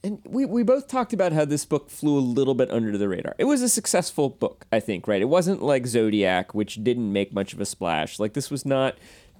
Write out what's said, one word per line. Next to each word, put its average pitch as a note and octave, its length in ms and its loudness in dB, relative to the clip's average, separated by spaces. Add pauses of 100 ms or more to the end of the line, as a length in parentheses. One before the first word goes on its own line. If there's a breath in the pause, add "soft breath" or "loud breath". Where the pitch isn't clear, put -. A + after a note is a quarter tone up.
and G3+ 220 -8
we, C4+ 180 -2
we A#3 200 0
both C4 240 2
talked B3+ 240 -4
about F3+ 200 2
how D#3 120 4
this D3 200 -2
book - 240 -4
flew D3 300 0
a - 20 4
little C3 340 2
bit B2 180 2
under A2 260 0
the G2+ 100 0
radar. - 300 -4
It - 60 2
was C4+ 180 2
a B3 60 0
successful E3+ 640 0
book, - 420 -4
I A2+ 80 2
think, F#2 260 -6
right? G2+ 160 2
It A2+ 60 2
wasn't F3+ 340 2
like C3 240 2
Zodiac, G#2 680 2
which G#2+ 280 -4
didn't A#2+ 300 0
make G2 200 -2
much G2 200 -4
of - 80 -8
a G2+ 40 -4
splash. D#2+ 540 -4
Like, G#2+ 140 -2
this - 180 -6
was C#3 160 -6
not C3+ 300 0 (440 soft breath)